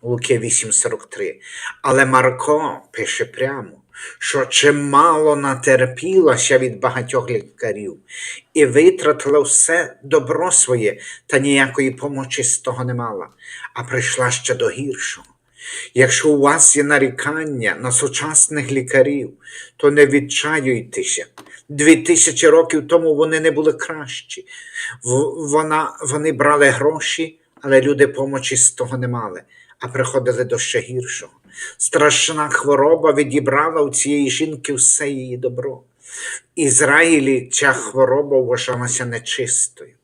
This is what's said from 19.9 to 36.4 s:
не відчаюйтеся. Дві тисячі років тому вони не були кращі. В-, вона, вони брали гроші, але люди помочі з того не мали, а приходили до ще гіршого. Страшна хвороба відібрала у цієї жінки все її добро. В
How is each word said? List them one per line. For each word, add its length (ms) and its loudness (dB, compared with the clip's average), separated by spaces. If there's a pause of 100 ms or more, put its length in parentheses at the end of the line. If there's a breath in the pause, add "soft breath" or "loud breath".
не 140 6
відчаюйтеся. 1200 -2 (440 loud breath)
Дві 260 6
тисячі 520 2
років 400 4
тому 280 4
вони 240 0
не 120 2
були 220 2
кращі. 720 -12 (560 loud breath)
В-, 460 -2
вона, 520 0
вони 300 -2
брали 380 4
гроші, 680 -2 (220)
але 200 6
люди 260 4
помочі 500 -4
з 140 4
того 260 -6
не 100 -4
мали, 340 -8 (380 soft breath)
а 80 -10
приходили 560 -2
до 140 -2
ще 220 -2
гіршого. 540 -8 (440 loud breath)
Страшна 720 2
хвороба 640 4
відібрала 680 0
у 80 0
цієї 420 0
жінки 420 -4
все 360 0
її 280 -8
добро. 380 -6
В 80 -20 (720 loud breath)